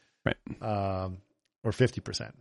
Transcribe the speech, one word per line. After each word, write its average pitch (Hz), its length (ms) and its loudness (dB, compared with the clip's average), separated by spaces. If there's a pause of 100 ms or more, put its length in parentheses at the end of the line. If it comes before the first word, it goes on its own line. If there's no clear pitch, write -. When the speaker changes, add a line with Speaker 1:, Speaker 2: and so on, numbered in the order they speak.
(240)
Speaker 1:
Right. - 120 2 (260)
Speaker 2:
Um, 95 560 -2 (460)
or 110 80 2
fifty - 280 4
percent, 110 400 -8